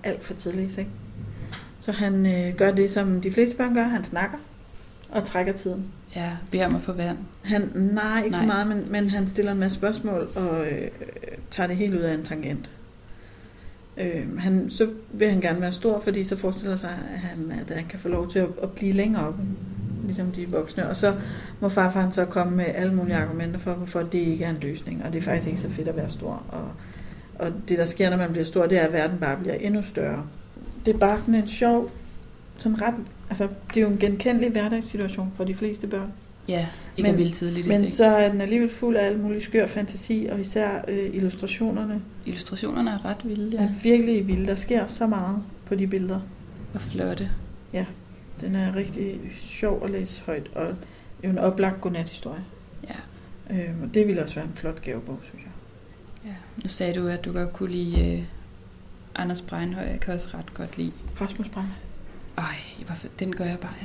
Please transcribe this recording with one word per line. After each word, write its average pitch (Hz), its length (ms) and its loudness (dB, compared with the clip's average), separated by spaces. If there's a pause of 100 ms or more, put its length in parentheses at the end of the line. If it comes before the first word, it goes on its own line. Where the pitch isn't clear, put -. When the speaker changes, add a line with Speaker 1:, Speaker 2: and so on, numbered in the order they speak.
Speaker 1:
alt - 200 -4
for 202 100 -8
tidligt 190 380 -2
i - 20 -8
seng. 196 140 -4 (920)
Så - 120 -4
han, 196 340 4
øh, 180 300 4
gør 196 160 6
det, 196 200 6
som 190 300 2
de 190 100 0
fleste 240 260 4
børn 247 160 2
gør. 233 100 6
Han 240 200 2
snakker - 340 -2 (760)
og 214 120 0
trækker 185 300 0
tiden. 190 320 -2 (300)
Speaker 2:
Ja, 175 140 -2 (220)
beder 185 140 4
om 170 100 4
at 175 60 0
få 185 120 -4
vand. 170 240 -2 (280)
Speaker 1:
Han, 202 300 2
nej, 214 500 2
ikke 220 120 2
så - 80 4
Speaker 2:
Nej. 202 200 4
Speaker 1:
meget, 214 120 2
men, 196 140 -2
men 208 180 2
han 196 180 2
stiller 202 240 2
en 196 80 2
masse 190 180 2
spørgsmål 208 580 0
og, 165 320 0
øh, 147 200 -2 (640)
tager 180 160 0
det 180 100 0
helt 202 180 2
ud 175 40 4
af 165 140 2
en 156 100 -2
tangent. 151 460 -4 (1300)
Øhm, 175 400 -2
han, 185 320 4
så 220 200 4 (240)
vil 214 180 4
han 185 100 4
gerne 175 200 2
være 180 100 0
stor, 208 280 2
fordi 202 240 0
så 190 120 -2
forestiller 190 400 -2
sig, 185 140 -4 (240)
at 175 60 -6
han, 170 320 -6 (180)
at 160 60 -4
han 165 100 -4
kan 190 140 -10
få 175 100 -4
lov 175 220 0
til 190 80 2
at, 180 80 4 (160)
at 190 80 -2
blive 196 200 0
længere 196 360 4
oppe, 190 140 -4 (640)
ligesom 185 260 0
de 180 200 -4
voksne. - 380 0
Og 190 80 -2
så 202 180 4 (440)
må 202 100 2
farfaren 185 420 4
så 180 140 2
komme 175 320 2
med 180 80 4 (100)
alle 190 180 2
mulige 180 220 2
argumenter 165 440 0
for, 180 140 -2
hvorfor 175 280 -2
det 170 180 0
ikke 165 260 2
er 170 40 0
en 160 120 -2
løsning, 151 440 -4
og 165 80 -4
det 160 60 0
er - 40 -2
faktisk 170 240 2
ikke - 120 0
så - 100 -4
fedt 156 180 -2
at 160 80 -2
være - 140 -2
stor. - 400 -6
Og, - 180 -6 (800)
og 170 60 0 (180)
det, 175 80 4
der 170 80 6
sker, 180 240 4
når 180 80 4
man 175 140 2
bliver 165 140 0
stor, 175 200 4
det 185 140 6
er, 165 60 6
at 156 80 2
verden 165 240 2
bare 143 200 0
bliver 180 180 -2
endnu 208 260 0
større. 147 460 -2 (580)
Det 220 100 8
er - 40 0
bare 208 200 6
sådan 226 160 6
en 208 120 4
sjov, 233 440 4 (640)
sådan 220 240 2
ret, 233 120 2 (360)
altså, 202 180 0 (260)
det - 40 2
er 226 40 8
jo 214 80 6
en 202 80 4
genkendelig 233 540 4
hverdagssituation 208 840 0
for 190 80 -2
de 190 120 -2
fleste 214 320 -4
børn. 202 260 -4 (340)
Speaker 2:
Ja, 170 200 0 (300)
ikke 202 100 4
Speaker 1:
Men, 190 40 8
Speaker 2:
at 170 60 6
ville 170 140 4
tidligt 175 340 -2
i 180 40 2
Speaker 1:
men 208 100 8
Speaker 2:
seng. 196 120 4
Speaker 1:
så 226 140 8
er 208 260 8
den 196 100 2
alligevel 226 280 4
fuld 233 260 2
af 202 100 6
alt 208 180 2
muligt 208 200 -2
skør 208 240 4
fantasi, 214 640 -2
og 202 80 -2
især, 202 480 0
øh, 196 280 0
illustrationerne 208 880 0 (240)
Speaker 2:
Illustrationerne 190 680 -2
er 202 140 -4
ret 208 180 -2
vilde, 214 340 -2
ja. 214 60 4
Speaker 1:
er 202 60 4 (140)
virkelig 233 440 8
vilde. 190 200 2
Der 196 80 4
sker 233 320 2
så - 200 0
meget 202 360 2 (220)
på 202 100 -2
de 190 120 2
billeder. 190 320 0 (540)
Speaker 2:
Og 202 80 -6
flotte. 185 480 -2 (440)
Speaker 1:
Ja, 185 120 0 (560)
den 190 140 -2
er 190 200 0
rigtig 196 440 -4 (220)
sjov - 420 0
at 196 60 0
læse 190 360 -4
højt, 151 300 -4
og 170 180 -2 (500)
jo 190 60 0
en 185 80 4
oplagt 190 440 2
godnathistorie. 165 600 -4 (460)
Speaker 2:
Ja. - 680 -10
Speaker 1:
Øhm, 170 280 -4
og 120 100 -6
det 214 140 6
ville 175 160 2
også 147 120 -6
være 156 100 -4
en 165 100 -6
flot - 260 -4
gavebog, 127 420 -6
synes - 220 -16
jeg. - 60 -16 (800)
Speaker 2:
Ja. 190 40 -10 (280)
Nu 185 60 -4
sagde 175 300 -2
du, 175 80 0
at 175 180 -2
du 175 80 -4
godt 175 200 0
kunne 185 180 -4
lide, 175 460 2
øh, 175 60 -4 (920)
Anders 180 260 -2
Breinhøj. 175 420 -4
Jeg 185 160 -2
kan 180 140 2
også 175 240 -4
ret 165 160 -12
godt 170 240 -10
lide - 140 -2 (300)
Speaker 1:
Rasmus 196 280 -4
Breinhøj. 196 260 -6 (600)
Speaker 2:
Ej, 165 180 -4 (300)
hvor 170 100 -8
fed. - 140 -12 (100)
Den 185 160 -4
gør 180 100 -2
jeg 175 140 -4
bare 185 140 -10 (120)